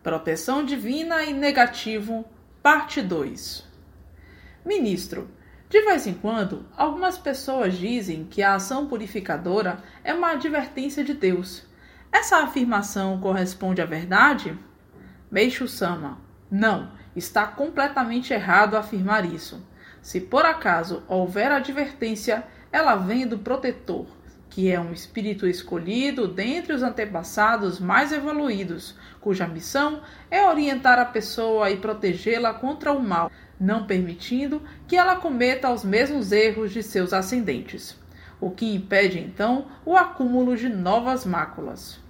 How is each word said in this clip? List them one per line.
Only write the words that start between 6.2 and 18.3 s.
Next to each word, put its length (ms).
algumas 400
pessoas 600
dizem 460
que 180
a 140
ação 320
purificadora 920
é 120
uma 180
advertência 720
de 100
Deus. 540
Essa 280
afirmação 840
corresponde 600
à 40
verdade? 720
Meixo 380
Sama. 540
Não, 440
está 320
completamente 840